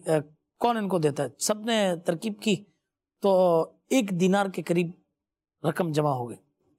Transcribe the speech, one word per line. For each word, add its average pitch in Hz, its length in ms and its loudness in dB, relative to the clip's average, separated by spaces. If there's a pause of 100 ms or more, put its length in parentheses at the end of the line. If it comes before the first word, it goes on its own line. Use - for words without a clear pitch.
آ، - 20 -2 (500)
کون 233 180 0
ان 208 120 -4
کو 185 80 0
دیتا 151 260 0
ہے؟ 131 40 -4 (120)
سب 214 260 -4
نے 214 280 0 (120)
ترکیب 202 360 -4
کی 208 220 0 (580)
تو 185 400 4 (280)
ایک 202 300 0
دینار 190 260 4
کے 185 160 -6
قریب 175 300 -2 (800)
رقم 170 220 -2
جمع 151 180 0
ہو 123 200 -4
گئی۔ 107 80 -14 (420)